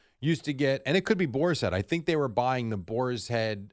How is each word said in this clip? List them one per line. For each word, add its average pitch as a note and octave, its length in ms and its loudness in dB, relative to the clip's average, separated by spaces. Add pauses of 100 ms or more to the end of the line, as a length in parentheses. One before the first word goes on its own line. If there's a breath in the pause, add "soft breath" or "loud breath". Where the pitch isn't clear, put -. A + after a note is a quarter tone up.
(200 soft breath)
used D#3 260 0
to D3 60 0
get, C3+ 320 0
and D3 120 2
it F#3+ 80 0
could G#3+ 140 2
be F3+ 80 2
Boar's C#3+ 340 0
Head. F#2+ 120 0
I F#2+ 100 2
think E3 240 -2
they E3 100 2
were C#3+ 120 0
buying B2 420 0
the G#2+ 60 -2
Boar's A2+ 520 -4
Head, A2 440 -2